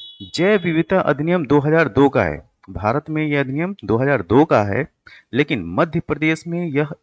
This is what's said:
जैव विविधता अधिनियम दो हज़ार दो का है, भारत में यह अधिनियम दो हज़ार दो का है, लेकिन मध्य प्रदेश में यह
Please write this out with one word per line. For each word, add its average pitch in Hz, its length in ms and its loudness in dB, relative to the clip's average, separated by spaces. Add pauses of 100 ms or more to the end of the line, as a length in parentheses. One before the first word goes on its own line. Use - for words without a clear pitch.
(340)
जैव 196 280 2
विविधता 170 400 0
अधिनियम 156 440 0
दो 147 140 4
हज़ार 151 300 2
दो 135 200 4
का 123 140 2
है, 73 200 -4 (280)
भारत 107 380 -2
में 156 140 -4
यह 147 160 -2
अधिनियम 147 360 -4 (100)
दो 107 120 0
हज़ार 131 260 0
दो 110 220 6
का 127 200 4
है, 104 220 -4 (460)
लेकिन 123 360 -2
मध्य 151 320 -2
प्रदेश 156 460 -4
में 170 180 -6
यह 151 380 -4